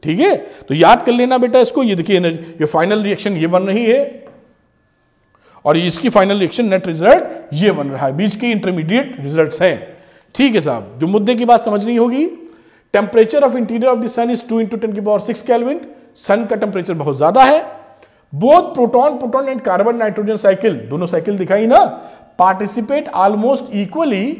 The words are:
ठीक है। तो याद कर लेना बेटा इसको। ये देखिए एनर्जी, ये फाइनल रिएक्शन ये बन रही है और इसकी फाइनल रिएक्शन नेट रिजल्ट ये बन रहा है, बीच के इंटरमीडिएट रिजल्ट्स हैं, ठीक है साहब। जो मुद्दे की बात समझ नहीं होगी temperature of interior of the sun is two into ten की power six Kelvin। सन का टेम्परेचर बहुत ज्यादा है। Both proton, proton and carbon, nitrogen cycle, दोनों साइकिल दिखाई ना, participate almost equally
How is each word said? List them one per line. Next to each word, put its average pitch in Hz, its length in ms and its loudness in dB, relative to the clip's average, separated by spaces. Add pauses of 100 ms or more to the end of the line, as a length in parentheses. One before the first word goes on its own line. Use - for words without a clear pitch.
ठीक 160 180 -2
है। 359 160 4
तो - 380 -10
याद 190 280 6
कर 240 100 0
लेना 247 260 2
बेटा 247 200 2
इसको। 247 240 2
ये 214 120 0
देखिए 185 220 0
एनर्जी, 165 340 -2
ये - 140 -4
फाइनल 180 380 0
रिएक्शन 202 340 -2
ये 160 100 -2
बन 180 160 2
रही 196 220 -2
है 269 400 0 (1400)
और 151 120 2
इसकी 175 320 -2
फाइनल 202 300 2
रिएक्शन 196 260 -2
नेट 190 220 0
रिजल्ट 175 680 0
ये 202 180 2
बन 147 140 -4
रहा 139 200 -6
है, 151 100 -2
बीच 208 200 -2
के 247 100 -4
इंटरमीडिएट 208 760 -2
रिजल्ट्स 156 420 -2
हैं, 165 340 -2 (380)
ठीक 254 200 2
है 208 60 4
साहब। 117 380 -6
जो 156 80 -2
मुद्दे 208 280 0
की 233 100 -2
बात 233 160 4
समझ 208 260 -2
नहीं 240 120 0
होगी 247 280 2 (680)
temperature 220 460 2
of 262 160 2
interior 233 320 -2
of 247 120 2
the 226 80 -4
sun 233 220 -2
is 240 120 -2
two 226 160 -4
into 226 200 -4
ten 220 160 -4
की 208 60 -6
power 208 220 0
six 233 220 -6
Kelvin। 247 340 0 (380)
सन 220 300 -2
का 226 100 -4
टेम्परेचर 190 400 -4
बहुत 143 220 -4
ज्यादा 190 260 4
है। 294 160 4 (720)
Both 277 420 4
proton, 254 440 2
proton 262 300 -4
and 262 140 -6
carbon, 208 360 0
nitrogen 214 400 -2
cycle, 190 360 2 (160)
दोनों 165 160 -4
साइकिल 185 320 -4
दिखाई 196 280 0
ना, 277 140 6 (580)
participate 208 760 0
almost 214 600 0
equally 208 480 -2 (160)